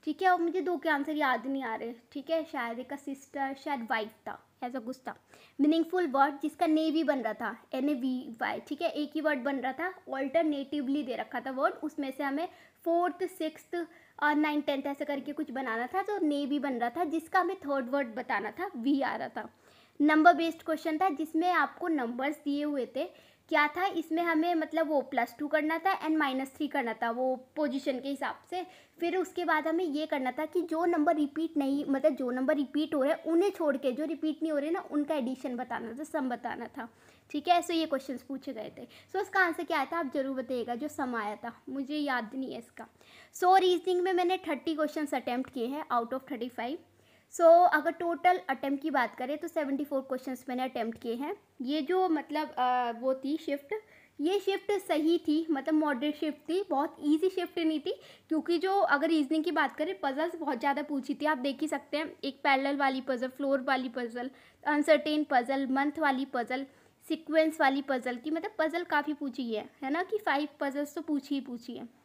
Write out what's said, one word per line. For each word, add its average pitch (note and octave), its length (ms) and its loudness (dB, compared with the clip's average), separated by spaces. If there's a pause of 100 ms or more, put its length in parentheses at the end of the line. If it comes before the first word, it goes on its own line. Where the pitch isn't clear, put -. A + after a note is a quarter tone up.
ठीक D4+ 140 -4
है, F#4 80 4
और F4+ 120 4
मुझे E4+ 200 0
दो E4+ 160 -2
के D#4+ 120 -2
आंसर D4 260 0
याद B3+ 320 0
नहीं C4+ 160 -4
आ A3+ 120 -4
रहे, A#3 180 -8 (180)
ठीक C#4 180 -10
है, D#4+ 160 2
शायद A#3 340 -6
एक B3+ 100 -10
का C#4 60 -6
सिस्टर, C4+ 580 -6 (100)
शायद B3+ 280 -4
वाइफ A3 180 -2 (180)
था, - 100 -10 (260)
ऐसा B3 160 -6
कुछ A#3+ 180 -8
था। - 180 -10 (440)
मीनिंगफुल E4 480 4
वर्ड C#4 340 2
जिसका D#4 260 0
नेवी D#4 360 2
बन C4+ 160 2
रहा G#3+ 140 -2
था, G#3+ 220 -6 (180)
एन C4+ 160 0
ए D4 40 2
वी B3+ 480 -4
वाई, G#3+ 180 -4
ठीक D4 220 -8
है, E4+ 80 0
एक D4 260 -6
ही D#4 60 -2
वर्ड C#4+ 220 0
बन C#4 160 -2
रहा C4 140 -2
था, E4 140 -6 (260)
अल्टरनेटिवली C#4+ 920 0
दे A#3 120 -4
रखा A3 240 -6
था C4 120 -6
वर्ड, C#4+ 320 0
उसमें C#4+ 280 -6
से C#4+ 120 -6
हमें C#4 240 -2 (380)
फोर्थ, F4 420 0
सिक्स्थ - 480 -8
और D4+ 600 -2
नाइन्थ, D4 300 2
टेंथ C#4 180 -2
ऐसा C#4+ 220 -6
करके C#4+ 280 -6
कुछ D4 180 -6
बनाना A#3+ 360 -4
था, F#4+ 140 -2
तो G4+ 240 -2
नेवी C#4+ 340 0
बन B3+ 200 -2
रहा A#3+ 100 0
था, E4+ 160 -2
जिसका D#4+ 340 -2
हमें F4+ 200 0
थर्ड C4+ 300 -2
वर्ड B3+ 260 -2
बताना A3+ 360 -4
था, F4+ 240 -6
वी C4+ 260 2
आ - 140 -2
रहा - 140 -6
था। A3 200 -10 (500)
नंबर D#4 340 8
बेस्ड E4 300 0
क्वेश्चन D#4 340 0
था F#4 120 4
जिसमें D#4+ 400 0
आपको D#4+ 380 0
नंबर्स C#4 480 -2 (100)
दिए C#4+ 180 0
हुए C#4+ 220 -2 (100)
थे, D#4 120 -2 (420)
क्या D4 180 4
था E4 180 -2
इसमें F4 380 -2
हमें, E4+ 320 2
मतलब, D#4 320 0
वो D4 140 2
प्लस B3 380 -2
टू D4 80 -4
करना D#4 300 2
था F4 300 0
and D#4+ 100 2
माइनस C4+ 380 0
थ्री D4+ 120 -2
करना A#3+ 260 -2
था A#3 180 -2
वो B3+ 240 0 (200)
पोजीशन C#4 440 0
के C4+ 100 -6
हिसाब C#4 260 -4 (140)
से। F4 160 -4 (340)
फिर E4+ 180 0
उसके F4+ 280 -2
बाद D#4 220 2
हमें E4 180 0
ये D4+ 200 -2
करना C4+ 260 -2
था D4 140 -4
कि E4 160 -2
जो E4 240 0
नंबर E4+ 300 4
रिपीट D#4 420 -2
नहीं, C#4 320 0
मतलब, C4+ 260 4
जो B3 160 -2
नंबर C4 240 0
रिपीट D4 400 0
हो C4+ 80 2
रहे C#4+ 100 4
हैं - 100 -6
उन्हें E4+ 260 4
छोड़ D4+ 280 0
के, C4+ 140 0
जो C#4+ 140 -2
रिपीट D#4 360 -4
नहीं D#4+ 100 -2
हो D4 60 0
रहे D4 140 -2
ना, F4+ 200 -4
उनका D4 240 0
एडिशन C4 400 -4
बताना A#3 440 -6
था, D#4 40 -6
सम D4 260 -2
बताना A#3+ 380 -6
था। - 220 -12 (400)
ठीक D4 180 -4
है, F4 80 8
ऐसे F4 180 2
ये D#4+ 120 2
क्वेश्चंस C4+ 360 -4
पूछे C4+ 320 -10
गए A3 240 -10
थे। B3 80 -14
So, - 360 -8
इसका G4 180 0
आंसर F4 240 2
क्या D#4+ 140 -2
आया C4+ 160 0
था E4 40 0
आप D4 160 -2
ज़रूर C4+ 220 -2
बताइएगा, B3 400 -4
जो A#3+ 120 -6
सम C4+ 280 -4
आया G#3 200 -4
था, A#3 340 -12
मुझे C4+ 280 -4
याद C#4+ 380 -2
नहीं C4 180 -6
है B3 60 -8
इसका। - 280 -18 (480)
So, F#4 240 8
रीजनिंग F4+ 420 2
में F#4+ 120 0
मैंने F4+ 240 2
थर्टी D#4+ 380 -4
क्वेश्चंस D4+ 380 -2
अटेम्प्ट B3+ 400 -4
किए A#3 140 -4
हैं D4 260 -6
out A#3 200 -2
of C4 180 -8
थर्टी B3 180 -6
फ़ाइव। B3 280 -6 (560)
So, E4+ 160 4
अगर E4+ 420 8
टोटल F4 480 2 (100)
अटेम्प्ट C#4 340 -2
की D#4 80 0
बात B3 240 2
करें B3+ 220 -4
तो E4+ 100 -8
सेवेंटी C#4+ 360 0
फ़ोर C#4 180 -2
क्वेश्चंस C4 480 -6
मैंने B3+ 140 -2
अटेम्प्ट A#3 380 -4
किए A#3 140 -2
हैं। D4 200 -4 (260)
ये C#4+ 200 -2
जो, F#4 280 2
मतलब, D4+ 480 -2
अ, B3 420 2
वो C4 140 2
थी C4+ 240 -2
शिफ्ट, C#4+ 360 -4 (480)
ये F#4 180 2
शिफ्ट G4 320 -2
सही E4+ 460 2
थी, D#4+ 340 0
मतलब, D4 220 0
मॉडरेट D4 420 2
शिफ्ट D4+ 340 -4
थी, F#4+ 200 0
बहुत D4 340 0
ईजी D#4 260 4
शिफ्ट F4+ 300 -4
नहीं D#4+ 200 2
थी, F4 120 -4 (380)
क्योंकि E4 280 2
जो, F#4+ 220 2
अगर D#4 300 4
रीजनिंग D#4 340 2
की E4+ 80 0
बात D4+ 240 2
करें, F4 280 -4
पजल्स D4+ 320 0
बहुत D4 240 -4
ज़्यादा C#4+ 220 0
पूछी C#4+ 320 -4
थी। C#4 120 -4
आप D4+ 120 2
देख C4 240 -2
ही D#4 60 -2
सकते C#4+ 300 -4
हैं, E4 260 -4
एक C4+ 200 -6
पैरेलल C#4 340 2
वाली C4+ 240 0
पजल, B3+ 260 -2
फ्लोर C4+ 340 0
वाली C4 280 0
पजल, A#3+ 420 -6 (360)
अनसर्टेन D4+ 640 4
पजल, C4+ 380 2
मंथ C#4 320 0
वाली C#4 260 2
पजल, B3+ 400 -4 (420)
सीक्वेंस D#4+ 540 2
वाली C#4 200 4
पजल B3 340 -2
की, B3 160 -6
मतलब, E4 280 -4
पजल D#4+ 240 0
काफ़ी D4+ 300 0
पूछी C4+ 400 -4
है, G#3+ 160 -4 (140)
है C4+ 80 -2
ना, E4+ 120 0
कि G#4 140 -4
फाइव D4+ 300 0 (120)
पजल्स C#4+ 360 -4
तो E4+ 60 -6
पूछी D4 340 -2
ही C4+ 60 -2
पूछी A#3 360 -10
है। - 280 -16